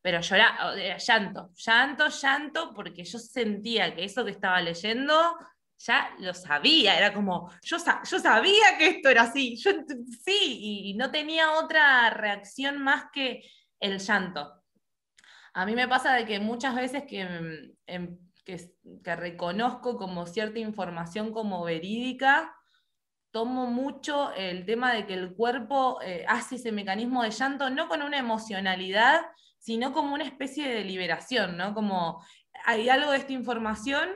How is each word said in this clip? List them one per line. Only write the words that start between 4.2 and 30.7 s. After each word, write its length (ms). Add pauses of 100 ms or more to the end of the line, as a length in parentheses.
que 80
estaba 280
leyendo 540 (640)
ya 420
lo 140
sabía, 640
era 160
como, 380 (120)
yo 160
sa-, 260
yo 140
sabía 600
que 100
esto 200
era 140
así, 340
yo 140
ent-, 360 (160)
sí, 160 (220)
y, 300
y 40
no 160
tenía 420
otra 580
reacción 720
más 300
que 300 (380)
el 180
llanto. 640 (920)
A 120
mí 80
me 140
pasa 260
de 120
que 120
muchas 380
veces 320
que, 160
mm, 480 (140)
em, 320 (260)
que 100
s-, 200 (280)
que 140
reconozco 800
como 300
cierta 320
información 760
como 320
verídica, 880 (800)
tomo 340
mucho 680
el 320
tema 260
de 140
que 80
el 200
cuerpo, 680
eh, 260
hace 280
ese 160
mecanismo 500
de 80
llanto, 400
no 180
con 140
una 160
emocionalidad, 1040 (360)
sino 340
como 220
una 100
especie 440
de 160